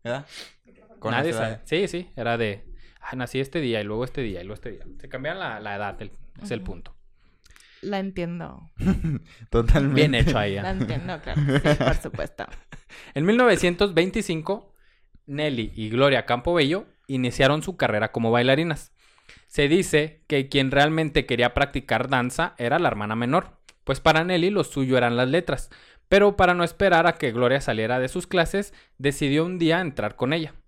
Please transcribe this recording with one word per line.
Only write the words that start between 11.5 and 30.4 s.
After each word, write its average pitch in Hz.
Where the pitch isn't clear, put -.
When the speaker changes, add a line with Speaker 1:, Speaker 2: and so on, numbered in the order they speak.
Speaker 3:
por 127
supuesto. -
Speaker 2:
<laughs> -
En 147
mil 220
novecientos 190
veinticinco, 190
Nelly 139
y 110
Gloria 127
Campobello 160
iniciaron 135
su 180
carrera 110
como 113
bailarinas. 135
Se 143
dice 156
que 139
quien 135
realmente 151
quería 120
practicar 127
danza 131
era 123
la 170
hermana 107
menor, 123
pues 135
para 160
Nelly 180
lo 185
suyo 131
eran 120
las 127
letras. 156
Pero 202
para 180
no 175
esperar 170
a 170
que 131
Gloria 123
saliera 113
de 127
sus 180
clases, 185
decidió 143
un 180
día 165
entrar 123
con 131
ella. 160